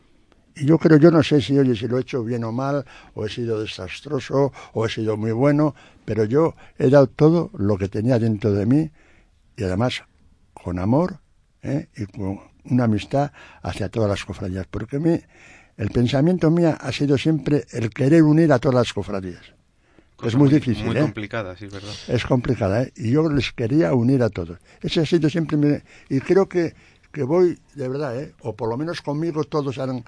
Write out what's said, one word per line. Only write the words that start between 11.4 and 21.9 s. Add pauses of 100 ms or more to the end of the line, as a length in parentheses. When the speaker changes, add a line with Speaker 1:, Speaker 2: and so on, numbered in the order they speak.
Speaker 1:
¿eh?
Y
con (240)
una
amistad (300)
hacia
todas
las
cofradías,
porque
a
mí, (560)
el
pensamiento
mío
ha
sido
siempre
el
querer
unir
a
todas
las
cofradías. (640)
Speaker 2:
Cosa
Speaker 1:
Es
muy
Speaker 2:
muy,
Speaker 1:
difícil,
Speaker 2:
muy
Speaker 1:
¿eh?
Speaker 2:
complicada,
sí,
es
verdad. (200)